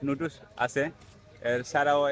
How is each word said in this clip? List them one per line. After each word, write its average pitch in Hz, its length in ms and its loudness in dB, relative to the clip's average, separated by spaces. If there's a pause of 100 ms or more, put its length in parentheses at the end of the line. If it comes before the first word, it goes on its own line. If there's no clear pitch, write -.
নুডলস 143 300 -4 (280)
আছে। 139 200 0 (680)
এছাড়াও 143 600 2